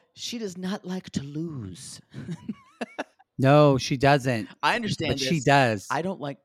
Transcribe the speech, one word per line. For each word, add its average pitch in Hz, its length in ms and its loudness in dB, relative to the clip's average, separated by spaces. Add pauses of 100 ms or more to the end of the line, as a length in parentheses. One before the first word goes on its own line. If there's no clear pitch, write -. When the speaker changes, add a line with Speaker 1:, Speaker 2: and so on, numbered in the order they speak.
(120)
Speaker 1:
she - 240 -10
does 190 220 -8
not 185 260 -6
like 185 260 -8
to - 120 -4
lose. 143 760 -10 (140)
<laughs> - 80 -14 (1160)
Speaker 2:
No, 143 380 6
she 135 200 -4
doesn't. 127 520 2 (140)
Speaker 1:
I 165 140 2
understand 190 380 -2
Speaker 2:
But 135 60 -6
she 135 160 0
Speaker 1:
this. 123 80 -2
Speaker 2:
does. 131 460 4
Speaker 1:
I 143 120 -2
don't 180 180 -6
like, 143 240 -8